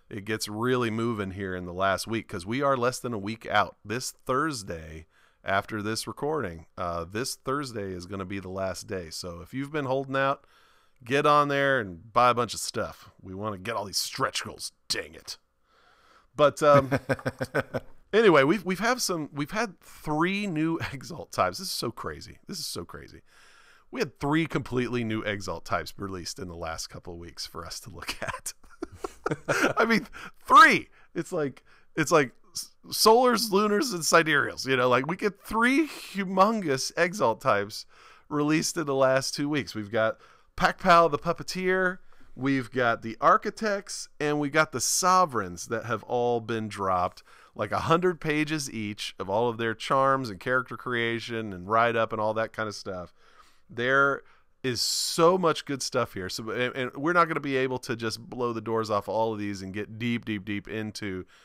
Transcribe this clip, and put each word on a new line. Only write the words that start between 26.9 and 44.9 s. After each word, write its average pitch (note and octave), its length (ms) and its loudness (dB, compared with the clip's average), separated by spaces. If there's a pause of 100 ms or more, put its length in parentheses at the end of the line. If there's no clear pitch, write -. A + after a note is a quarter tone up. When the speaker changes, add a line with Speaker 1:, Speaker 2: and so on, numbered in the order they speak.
Speaker 1:
of E2+ 60 -12
weeks - 280 -12
for D#2+ 180 -12
us - 160 -12
to - 80 -16
look - 280 -10
<laughs> - 40 -10
at. - 320 -8 (920)
<laughs> - 300 0
I A#3 80 2
mean, A3 220 0 (380)
three! C4+ 440 10 (260)
It's E3+ 160 -6
like, D3+ 320 -4 (320)
it's D#3+ 160 0
like D3 200 6 (220)
s-, - 160 -10 (180)
Solars, A3+ 640 6
Lunars, G#3 420 2
and E3 120 -4
Sidereals. D3+ 640 4
You C3 100 4
know, B2+ 120 4
like, C3 180 4
we F3+ 80 -2
get G3+ 260 -4
three B3 460 2
humongous F#3+ 1120 0
Exalt D#3 440 2
types G#2 440 0 (440)
released D3 480 0
in D#3+ 80 -2
the C#3 100 0
last C3 380 4
two D3 160 -4
weeks. D3 240 -2
We've G#2 180 -8
got A2 260 2 (380)
Pac F3+ 240 0
Pal E3+ 300 8
the D3 80 0
Puppeteer, F#3 800 -2 (380)
we've C3 340 0
got A#2+ 320 0
the A2+ 180 -8
Architects, G3+ 880 0 (120)
and D3 200 0
we D3 100 -2
got D3+ 220 2
the A#2+ 100 -4
Sovereigns C3 840 2